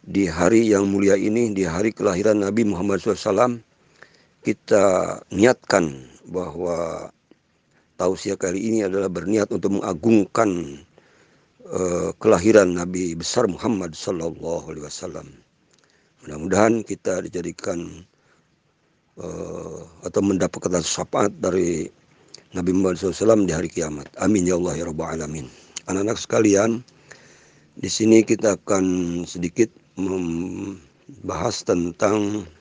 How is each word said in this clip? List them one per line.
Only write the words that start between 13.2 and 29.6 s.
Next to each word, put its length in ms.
Muhammad 480
sallallahu 800
alaihi 160
wasallam. 400
Mudah-mudahan 560
kita 400
dijadikan, 800
eh, 580
atau 180
mendapatkan 640
syafaat 560
dari 480
Nabi 240
Muhammad 240
sallallahu 160
alaihi 80
wasallam 240
di 80
hari 160
kiamat. 360
Amin 240
ya 160
Allah 160
ya 80
Rabbal 320
Alamin. 320
Anak-anak 320
sekalian, 640
di 80
sini 320
kita 400
akan 240
sedikit 480